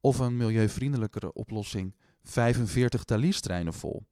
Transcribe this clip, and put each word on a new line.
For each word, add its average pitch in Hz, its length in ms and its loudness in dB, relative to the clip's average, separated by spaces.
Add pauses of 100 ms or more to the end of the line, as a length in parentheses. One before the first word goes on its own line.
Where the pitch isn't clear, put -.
Of 131 180 2
een 123 180 0
milieuvriendelijkere 113 960 0
oplossing, 101 600 -6 (280)
vijfenveertig 120 800 2
Thalys-treinen 92 720 0
vol. - 380 -8